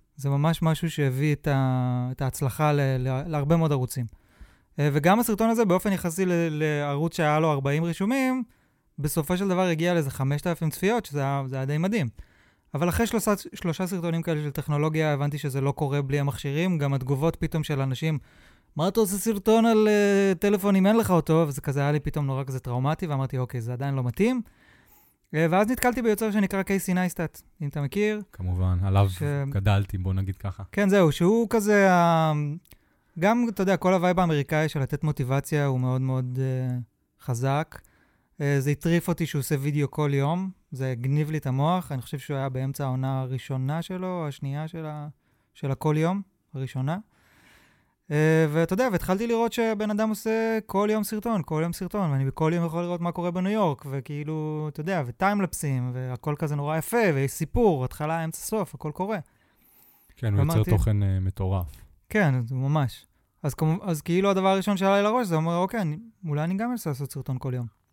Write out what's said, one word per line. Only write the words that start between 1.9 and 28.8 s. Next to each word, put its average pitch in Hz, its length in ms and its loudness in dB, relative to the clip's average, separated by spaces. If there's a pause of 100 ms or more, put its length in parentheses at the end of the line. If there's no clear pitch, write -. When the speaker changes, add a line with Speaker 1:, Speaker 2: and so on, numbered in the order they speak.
Speaker 1:
את 135 100 -8
ההצלחה 143 500 0
ל-, 143 80 2
ל-, 131 460 0
להרבה 151 300 2
מאוד 160 160 2
ערוצים. 127 340 -2 (720)
אה, 147 140 2
וגם 175 280 4
הסרטון 226 300 2
הזה, 233 140 2
באופן 185 280 2
יחסי 180 340 -2
ל-, 180 60 2 (180)
לערוץ 151 680 -2
שהיה 151 240 2
לו 160 120 2
ארבעים 139 320 0
רישומים, 254 580 0 (560)
בסופו 151 380 -2
של 196 120 0
דבר 185 140 2
הגיע 175 320 2
לאיזה 147 160 0
חמשת 143 360 -2
אלפים 160 240 0
צפיות, 214 360 0
שזה 143 140 -6
היה, 139 260 -2
זה 131 100 -8
היה 131 80 -4
די 147 140 -2
מדהים. 185 300 0 (680)
אבל 165 140 0
אחרי 226 180 2
שלושה, 214 260 0 (220)
שלושה 180 320 -4
סרטונים 165 360 -4
כאלה 151 200 -2
של 147 80 -4
טכנולוגיה, 151 640 0
הבנתי 143 260 -2
שזה 135 220 -4
לא 139 120 2
קורה 143 300 -2
בלי 139 180 -2
המכשירים, 147 580 -2
גם 139 160 0
התגובות 135 420 0
פתאום 160 280 -2
של 139 160 -2
אנשים, 139 380 -2 (580)
"מה 160 120 0
אתה 214 120 2
עושה 202 160 2
סרטון 220 500 4
על, 214 220 6
אה, 202 500 4
טלפון 202 380 2
אם 190 100 6
אין 214 100 6
לך 196 140 2
אותו?" 165 380 4
וזה 139 120 -6
כזה 143 200 -2
היה 143 120 2
לי 151 80 0
פתאום 147 260 -2
נורא 135 180 -4
כזה 131 160 -6
טראומטי, 135 460 -2
ואמרתי, 135 320 -2
"אוקיי, 123 220 -4
זה 117 120 -6
עדיין 139 220 -4
לא 127 100 0
מתאים." 220 380 0 (920)
אה, 160 160 4
ואז 208 200 4
נתקלתי 247 320 2
ביוצר 220 280 0
שנקרא 196 320 2
קייסי 185 320 0
נייסטאט, 175 480 -2 (200)
אם 143 60 -4
אתה 147 120 -6
מכיר. 208 420 -2 (100)
Speaker 2:
כמובן, 92 500 0